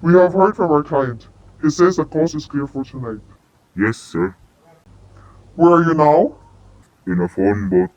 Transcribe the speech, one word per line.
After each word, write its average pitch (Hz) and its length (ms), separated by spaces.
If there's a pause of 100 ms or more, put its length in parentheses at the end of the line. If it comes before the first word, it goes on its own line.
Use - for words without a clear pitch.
We 170 140
have 180 180
heard 190 220
from 175 160
our 147 140
client. 131 440 (320)
He 156 100
says 175 260
the 160 80
coast 156 300
is 151 120
clear 143 220
for 135 160
tonight. 117 360 (560)
Yes, 107 200
sir. 92 400 (1200)
Where 170 160
are 165 100
you 165 120
now? 156 420 (720)
In 90 140
a 87 80
phone 101 400
booth. 92 280